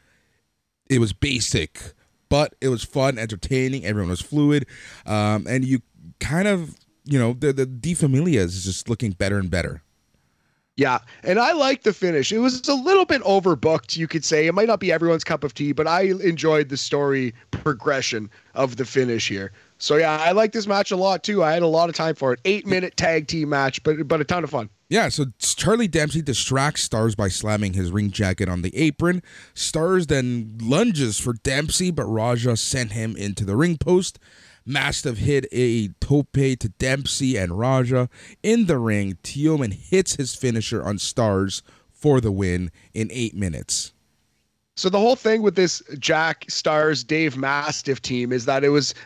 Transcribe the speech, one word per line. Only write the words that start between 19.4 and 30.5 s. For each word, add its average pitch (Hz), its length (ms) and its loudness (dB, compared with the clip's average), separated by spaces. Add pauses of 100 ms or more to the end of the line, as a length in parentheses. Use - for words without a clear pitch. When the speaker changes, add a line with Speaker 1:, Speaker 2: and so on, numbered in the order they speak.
Speaker 2:
So, - 160 0
yeah, 156 260 4
I 170 120 4
like 220 180 4
this 214 160 -4
match 202 240 0
a 196 60 0
lot, 185 260 0
too. 202 220 2
I 156 80 4
had 170 100 2
a 170 60 4
lot 165 200 4
of 165 60 -6
time 160 220 -2
for 131 160 0
it. 123 120 -2
Eight-minute 190 520 -2
tag 160 320 0
team 156 220 -2
match, 139 340 0
but, 151 240 0
but 160 120 0
a 147 40 -2
ton 180 180 -2
of 147 80 -8
fun. 117 180 -4 (200)
Speaker 1:
Yeah, 185 220 2
so 143 160 -2 (120)
Charlie - 480 0
Dempsey 151 360 0
distracts 135 600 -2
Stars 113 320 0
by 101 140 0
slamming 104 460 -2
his 90 180 -2
ring 104 180 0
jacket 95 380 0
on 90 140 -4
the 92 140 -6
apron. 160 460 0 (320)
Stars 170 540 0
then 120 520 -2